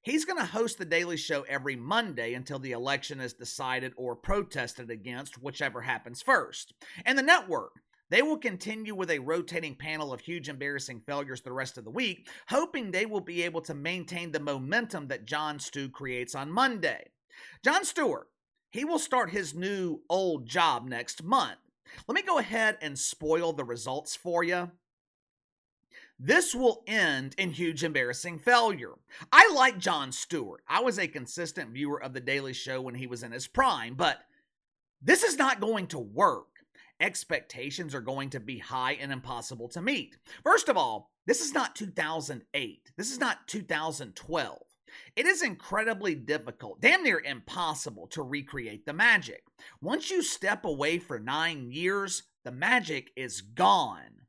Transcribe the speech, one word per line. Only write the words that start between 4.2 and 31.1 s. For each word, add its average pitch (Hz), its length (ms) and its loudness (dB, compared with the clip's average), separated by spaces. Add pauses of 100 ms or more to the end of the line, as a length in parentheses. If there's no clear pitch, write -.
against, 123 520 -10
whichever 135 380 -4
happens 120 400 -6
first. - 540 0 (320)
And 262 100 4
the 269 60 4
network, 196 580 4 (280)
they 214 140 8
will 302 160 2
continue 214 560 -6
with 185 160 -2
a 151 80 4
rotating 160 560 -2
panel 156 380 -6
of 120 80 -10
huge 160 280 -8
embarrassing 139 560 -6
failures 143 380 -6
the 127 100 -10
rest 131 240 -6
of 123 60 -12
the 107 80 -14
week, 214 380 -2 (200)
hoping 285 420 0
they 190 140 0
will 208 160 -2
be 170 220 -4
able 165 200 -2
to 156 120 -8
maintain 170 560 -6
the 151 80 -2
momentum 147 680 -2
that 113 180 -6
Jon 151 320 -4
Stu 139 300 -8
creates 127 480 -6
on 143 160 -6
Monday. 208 560 2 (560)
Jon 330 200 4
Stewart, 240 440 0 (420)
he 226 140 -4
will 302 160 2
start 233 300 2
his 170 240 -4
new 180 540 -2
old 170 380 2
job 135 420 2
next 123 360 -8
month. 175 340 2 (480)
Let 269 80 -4
me 392 80 2
go 370 160 2
ahead 214 420 0
and 143 160 -6
spoil 160 560 0
the 147 120 -4
results 120 500 -6
for 175 300 0
ya. 175 240 0 (1500)
This 254 380 4
will 240 320 4
end 151 500 2
in 190 140 0
huge 156 320 -2
embarrassing 151 560 -2
failure. 214 560 4 (380)
I 370 200 12
like 254 260 6
Jon 147 340 -2
Stewart. 117 560 -6
I 180 120 4
was 233 180 2
a 180 100 0
consistent 156 640 -8